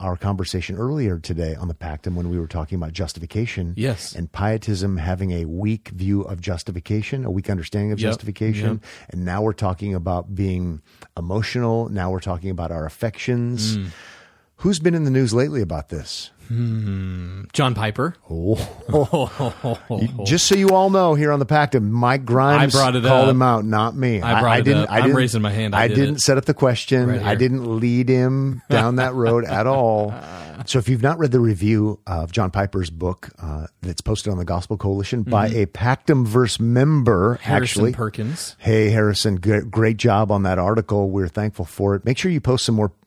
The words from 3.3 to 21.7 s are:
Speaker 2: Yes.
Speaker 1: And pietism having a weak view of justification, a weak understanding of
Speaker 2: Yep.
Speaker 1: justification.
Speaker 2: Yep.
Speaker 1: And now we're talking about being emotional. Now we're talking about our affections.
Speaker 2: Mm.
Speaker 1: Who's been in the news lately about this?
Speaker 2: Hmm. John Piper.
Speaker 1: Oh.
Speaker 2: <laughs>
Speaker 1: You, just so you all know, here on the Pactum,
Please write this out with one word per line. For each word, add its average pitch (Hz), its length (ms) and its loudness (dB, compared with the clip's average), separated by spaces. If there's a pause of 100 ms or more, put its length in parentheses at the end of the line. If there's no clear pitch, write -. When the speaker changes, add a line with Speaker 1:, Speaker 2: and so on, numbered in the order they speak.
Speaker 2:
Yes. 113 360 -6
Speaker 1:
And 85 160 -8
pietism 98 680 -2
having 90 340 -4
a 85 140 -4
weak 104 420 -4
view 95 360 -2
of 90 180 -10
justification, 104 840 -6
a 110 80 -4
weak 98 180 -4
understanding 104 440 -4
of 101 80 -4
Speaker 2:
Yep. 107 80 0
Speaker 1:
justification. 107 640 -2
Speaker 2:
Yep. 110 100 -8 (280)
Speaker 1:
And 90 120 -6
now 90 180 -2
we're 107 120 0
talking 98 420 -4
about 90 400 -4
being 90 460 -2 (360)
emotional. 113 720 -2
Now 92 240 -4
we're 92 80 -4
talking 90 300 -6
about 85 220 -6
our 80 140 -6
affections. 117 920 -4
Speaker 2:
Mm. 95 80 -6 (720)
Speaker 1:
Who's 180 220 0
been 170 160 2
in 156 100 0
the 135 60 2
news 131 220 2
lately 135 280 0
about 80 260 -4
this? - 440 -12 (180)
Speaker 2:
Hmm. 98 960 -4 (100)
John 127 220 0
Piper. 110 400 -2 (140)
Speaker 1:
Oh. 85 280 0 (320)
Speaker 2:
<laughs> 131 1000 -2
Speaker 1:
You, 110 180 -2 (180)
just 151 220 2
so 196 80 4
you 196 140 4
all 190 200 4
know, 185 260 4
here 147 160 2
on 143 80 2
the 135 60 0
Pactum, 139 440 2